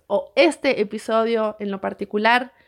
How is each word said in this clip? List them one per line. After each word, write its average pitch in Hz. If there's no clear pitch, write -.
o -
este 277
episodio 220
en 202
lo 196
particular. 214